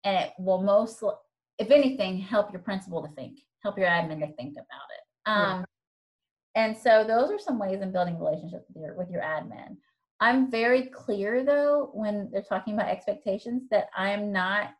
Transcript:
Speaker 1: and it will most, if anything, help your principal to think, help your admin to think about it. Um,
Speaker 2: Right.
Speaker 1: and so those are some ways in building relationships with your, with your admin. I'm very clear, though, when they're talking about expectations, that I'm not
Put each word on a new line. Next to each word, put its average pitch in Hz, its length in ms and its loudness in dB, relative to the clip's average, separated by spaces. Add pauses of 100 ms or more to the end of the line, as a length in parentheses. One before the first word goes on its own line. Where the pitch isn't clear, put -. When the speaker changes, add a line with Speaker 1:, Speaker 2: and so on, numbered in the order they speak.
Speaker 1:
and 196 200 2
it - 120 -10
will 185 240 0
most, 202 400 2 (560)
if 220 140 2
anything, 254 480 4
help 208 320 0
your 180 100 -12
principal 185 460 -6
to 151 80 -16
think, - 240 -14 (240)
help 196 140 -4
your 185 100 4
admin 170 320 0
to 151 160 -6
think 143 180 -12
about 135 440 -16
it. - 60 -20 (220)
Um, 202 340 2
Speaker 2:
Right. 185 60 -6 (920)
Speaker 1:
and 220 220 2
so 220 280 6
those 240 260 2
are 415 80 -4
some 247 180 -4
ways 196 240 -2
in 190 120 -6
building 175 260 0
relationships 165 480 -6
with 156 160 -16
your, - 120 -12
with 180 140 -8
your 180 120 -6
admin. 147 560 -8 (420)
I'm 262 320 4
very 247 360 4
clear, 220 580 -2
though, 285 480 2
when 208 380 -4
they're 196 100 -2
talking 202 320 -4
about 208 160 0
expectations, 226 840 -4
that 208 240 2
I'm 202 380 -2
not 190 460 0